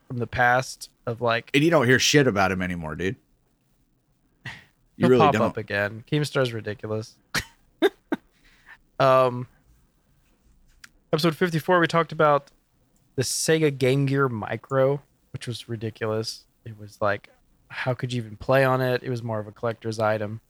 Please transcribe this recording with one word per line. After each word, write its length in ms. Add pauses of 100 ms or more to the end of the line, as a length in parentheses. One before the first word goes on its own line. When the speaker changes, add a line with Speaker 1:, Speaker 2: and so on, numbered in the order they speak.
Speaker 1:
from 80
the 100
past 640 (160)
of, 160
like, 320
Speaker 2:
And 100
you 80
don't 160
hear 120
shit 280
about 240
him 120
anymore, 340
dude. 200 (1300)
You 60 (440)
Speaker 1:
He'll 140
Speaker 2:
really 100
Speaker 1:
pop 140
Speaker 2:
don't. 80
Speaker 1:
up 160
again. 520
Keemstar's 440
ridiculous. 600 (180)
<laughs> 120 (1500)
Um, 500 (1600)
episode 240
fifty-four, 460
we 60
talked 260
about 380 (680)
the 60
Sega 560
Game 260
Gear 240
Micro, 720 (320)
which 140
was 240
ridiculous. 760 (220)
It 120
was 220
like, 300 (380)
how 260
could 180
you 80
even 160
play 260
on 200
it? 200
It 60
was 140
more 180
of 60
a 60
collector's 460
item. 520